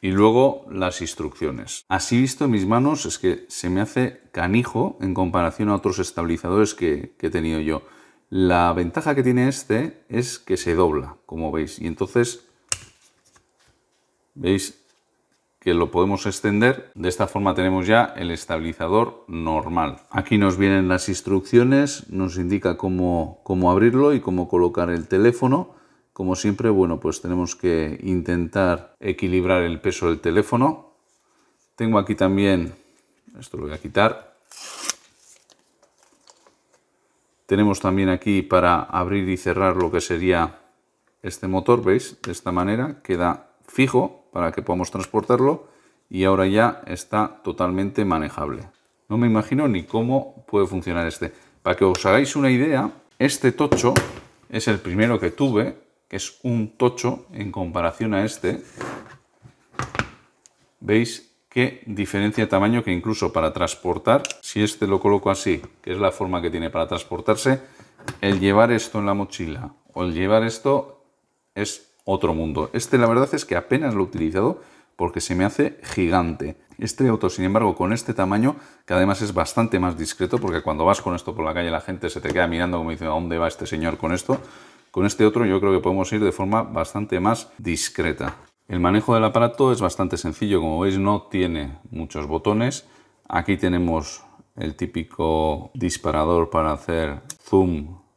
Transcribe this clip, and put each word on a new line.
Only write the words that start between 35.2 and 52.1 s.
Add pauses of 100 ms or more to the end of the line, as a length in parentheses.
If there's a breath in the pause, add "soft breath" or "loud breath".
Tenemos
también
aquí
para
abrir
y
cerrar
lo
que
sería (640)
este
motor,
¿veis?
De
esta
manera
queda (180)
fijo (100)
para
que
podamos
transportarlo (440 soft breath)
y
ahora
ya
está
totalmente
manejable. (400)
No
me
imagino
ni
cómo
puede
funcionar
este. (300 soft breath)
Para
que
os
hagáis